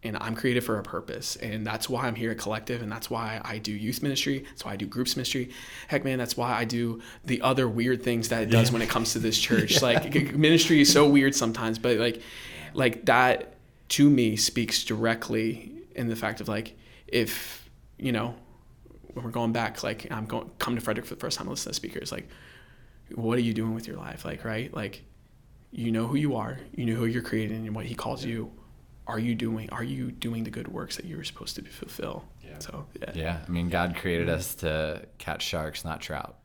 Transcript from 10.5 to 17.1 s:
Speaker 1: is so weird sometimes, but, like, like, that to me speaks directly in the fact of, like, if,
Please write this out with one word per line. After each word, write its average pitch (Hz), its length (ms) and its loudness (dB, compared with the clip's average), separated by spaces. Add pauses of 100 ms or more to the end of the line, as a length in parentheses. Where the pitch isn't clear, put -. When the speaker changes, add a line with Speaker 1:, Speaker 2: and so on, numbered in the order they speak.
Speaker 1:
is 143 100 8
so 147 160 10
weird 139 260 8
sometimes, 113 440 0
but, 120 180 2
like, 117 240 2 (540)
like, 127 320 2
that 127 480 6 (360)
to 143 200 10
me 117 260 6
speaks - 480 0
directly 113 880 -2 (220)
in 120 140 -2
the 110 80 -2
fact 110 260 -4
of, - 60 -6
like, 110 280 -4 (320)
if, - 580 -2 (320)